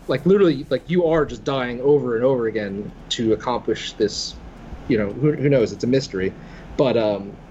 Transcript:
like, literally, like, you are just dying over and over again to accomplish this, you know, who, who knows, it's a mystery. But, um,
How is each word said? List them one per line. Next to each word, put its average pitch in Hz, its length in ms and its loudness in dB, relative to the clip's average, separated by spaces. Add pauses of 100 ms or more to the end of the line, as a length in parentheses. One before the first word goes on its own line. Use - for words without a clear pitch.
like, 135 160 -2
literally, 170 460 4
like, 127 180 0
you 175 180 2
are 156 200 2
just 113 180 -12
dying 123 380 -2
over 127 340 4
and 113 80 0
over 127 220 2
again 104 440 -4 (200)
to 110 240 0
accomplish 113 580 -4
this, - 420 -2 (540)
you 123 80 2
know, 101 140 0
who, 131 220 0
who 135 180 0
knows, 113 220 4
it's 98 120 -6
a - 20 0
mystery. 107 460 0 (460)
But, 123 180 2
um, 104 360 0 (180)